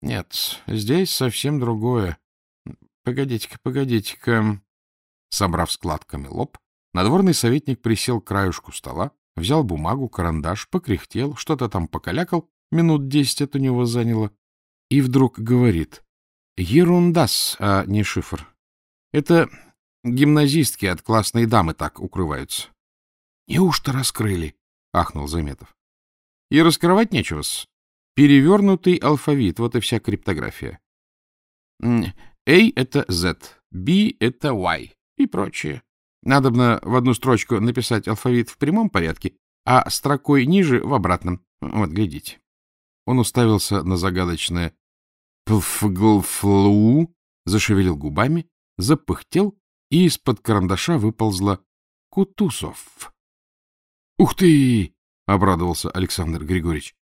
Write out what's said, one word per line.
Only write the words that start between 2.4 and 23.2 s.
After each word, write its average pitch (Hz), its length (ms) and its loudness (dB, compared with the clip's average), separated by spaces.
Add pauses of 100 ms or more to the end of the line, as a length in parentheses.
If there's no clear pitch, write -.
Погодите-ка, 127 580 -6
погодите-ка". 117 1000 -2 (680)
Собрав 85 420 -2
складками 76 560 -8
лоб, - 280 -8 (380)
надворный 165 400 4
советник 123 480 -2
присел 113 380 -2
к - 80 -20
краюшку 98 440 -4
стола, 82 400 -8 (260)
взял 131 260 0
бумагу, 95 440 -4
карандаш, 82 600 -4
покряхтел, 127 680 -6
что-то 127 320 -4
там 87 200 -4
покалякал, 151 600 -6 (200)
минут 156 380 2
десять 139 340 0
это 143 160 -6
у - 20 -2
него 123 260 0
заняло, 117 440 -2 (600)
и 135 100 2
вдруг 131 380 2
говорит: 113 680 0 (520)
"Ерундас, 170 1000 2
а 98 280 0
не 104 160 0
шифр. - 440 -6 (680)
Это 151 360 2 (560)
гимназистки 143 840 2
от 92 160 -4
классной 113 440 0
дамы 98 280 2
так - 260 -10
укрываются". 73 680 -6 (760)